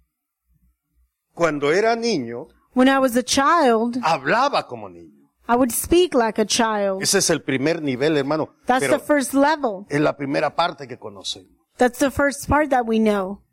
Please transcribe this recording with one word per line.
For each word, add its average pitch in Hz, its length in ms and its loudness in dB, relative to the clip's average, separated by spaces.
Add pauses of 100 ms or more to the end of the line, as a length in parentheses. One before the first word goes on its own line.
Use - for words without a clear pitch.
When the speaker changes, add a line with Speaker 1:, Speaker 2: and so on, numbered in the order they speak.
(1300)
Speaker 1:
Cuando 151 380 0
era 220 240 2
niño, 151 520 -4 (260)
Speaker 2:
When 254 140 4
I 269 120 4
was 254 180 0
a 247 60 0
child, 262 800 2
Speaker 1:
hablaba 165 680 0
como 110 220 -12
niño. 85 400 -20 (180)
Speaker 2:
I 233 100 4
would 247 140 4
speak 349 420 2
like 226 260 0
a 214 60 2
child. 202 560 -2
Speaker 1:
Ese - 160 0
es 175 120 0
el 147 120 0
primer 147 400 -2
nivel, 143 340 0
hermano. 143 380 -2 (120)
Speaker 2:
That's 254 200 0
Speaker 1:
Pero 269 120 2
Speaker 2:
the - 80 -6
first 285 280 0
level. 277 560 0
Speaker 1:
es 147 100 -2
la 147 160 0
primera 143 400 -4
parte 165 320 -4
que 117 100 -14
conocemos. 98 540 -14 (260)
Speaker 2:
That's 247 220 0
the 277 120 0
first - 360 -2
part 294 220 2
that 247 160 0
we 226 140 0
know. 202 420 -2 (120)